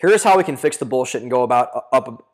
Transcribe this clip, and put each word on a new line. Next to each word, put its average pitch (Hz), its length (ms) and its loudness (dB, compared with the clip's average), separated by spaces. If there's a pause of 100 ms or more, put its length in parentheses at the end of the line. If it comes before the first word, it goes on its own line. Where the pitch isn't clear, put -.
Here 175 100 4
is 214 140 4
how 190 120 6
we 190 60 4
can 147 140 -8
fix 139 220 -2
the - 60 -8
bullshit 127 380 -4
and 120 80 -10
go 123 140 0
about, 120 320 0
uh, 120 60 -6 (100)
up, 123 420 -2